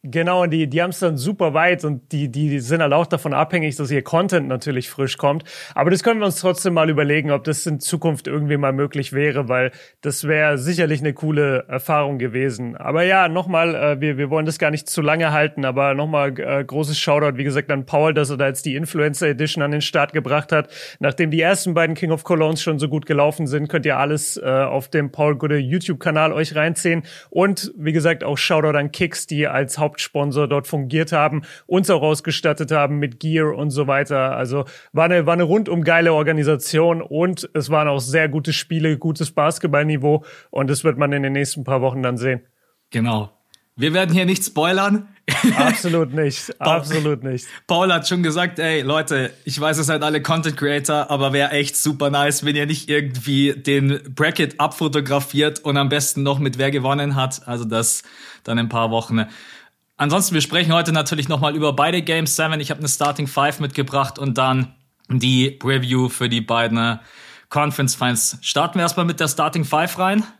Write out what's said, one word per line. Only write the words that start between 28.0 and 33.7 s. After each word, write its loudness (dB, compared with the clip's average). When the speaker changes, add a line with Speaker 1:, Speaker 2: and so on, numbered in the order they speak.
Speaker 1:
auch -2
Shoutout 2
an -2
Kicks, -4
die 0
als -2
Hauptsponsor -2
dort -2
fungiert -2
haben, 2
uns 2
auch 4
ausgestattet 0
haben 2
mit -4
Gear 0
und -2
so 0